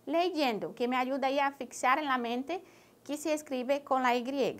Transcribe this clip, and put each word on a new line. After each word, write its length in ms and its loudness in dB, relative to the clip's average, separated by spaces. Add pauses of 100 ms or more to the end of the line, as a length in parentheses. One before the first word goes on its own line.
leyendo, 680 0
que 120 -2
me 100 0
ayuda 300 0
ahí 120 0
a 120 2
fixar 480 0
en 60 -2
la 120 2
mente 460 -4 (400)
que 140 -6
se 160 -2
escribe 500 -2
con 200 2
la 120 4
Y, 440 0